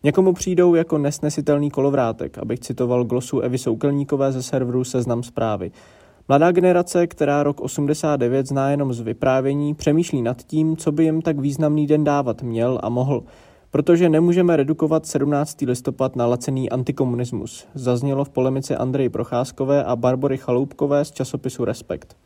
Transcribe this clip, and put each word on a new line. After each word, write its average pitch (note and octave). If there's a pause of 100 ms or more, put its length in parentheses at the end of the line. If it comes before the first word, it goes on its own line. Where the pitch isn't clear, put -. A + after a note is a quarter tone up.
Někomu F#3+
přijdou F3
jako E3
nesnesitelný D3
kolovrátek, C3+
abych A#2
citoval B2
glosu B2
Evy B2+
Soukelníkové C#3
ze B2+
serveru B2+
Seznam A#2+
Zprávy. G#2+ (560)
Mladá D3+
generace, F3
která D3
rok D3
osmdesát D3
devět C3
zná C#3
jenom C#3+
z A#2
vyprávění, C3+
přemýšlí D3+
nad A#2+
tím, D#3
co D#3+
by D#3+
jim D#3+
tak D3+
významný D3
den D3+
dávat C#3+
měl A#2+
a G#2
mohl. B2+ (500)
„Protože E3+
nemůžeme E3+
redukovat D#3
sedmnáctý D3
listopad B2
na A#2+
laciný B2+
antikomunismus,“ B2
zaznělo C3+
v C3+
polemice C3
Andreji C3
Procházkové B2+
a A#2+
Barbory C3
Chaloupkové C#3
z D3
časopisu -
Respekt. -